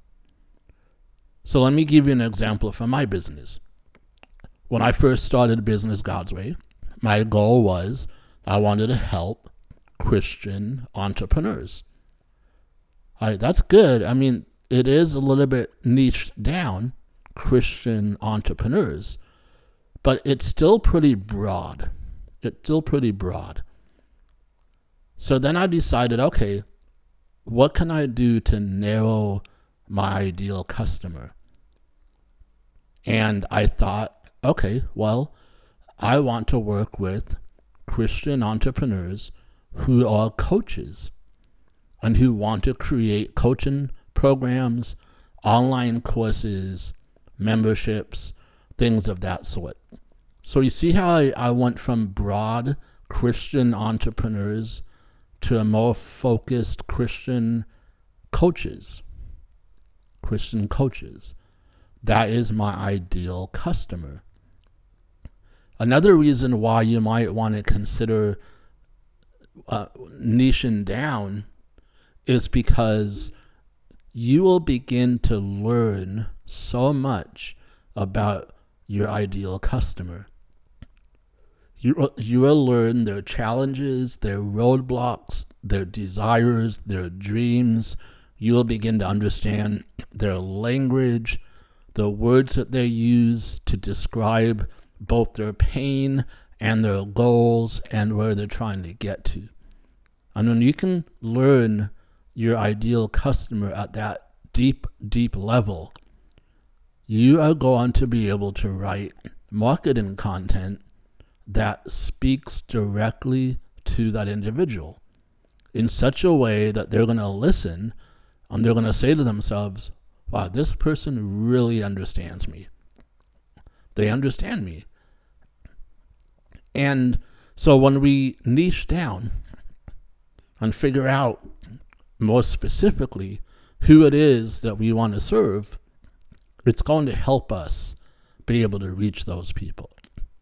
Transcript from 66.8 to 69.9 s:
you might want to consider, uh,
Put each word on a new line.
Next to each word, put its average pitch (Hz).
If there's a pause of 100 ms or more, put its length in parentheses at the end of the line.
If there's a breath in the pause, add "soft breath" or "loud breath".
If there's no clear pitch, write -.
you 113
might 110
want 110
to 104
consider, 104 (1300 soft breath)
uh, 107 (120)